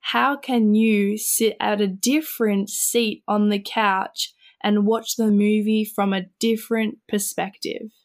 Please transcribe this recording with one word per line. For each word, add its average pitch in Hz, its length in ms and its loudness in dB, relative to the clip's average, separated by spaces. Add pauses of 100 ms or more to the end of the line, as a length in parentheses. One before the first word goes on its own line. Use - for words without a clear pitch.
How 262 300 0
can 233 380 2
you 214 420 2
sit - 440 -2
at 208 200 -2
a 208 60 2
different 208 840 -2
seat - 580 -2
on 208 220 2
the 202 100 0
couch 202 760 -2 (260)
and 208 240 2
watch 226 300 0
the 220 160 0
movie 214 540 2
from 202 280 -2
a 185 140 -2 (140)
different 220 680 -2
perspective? - 880 -6 (120)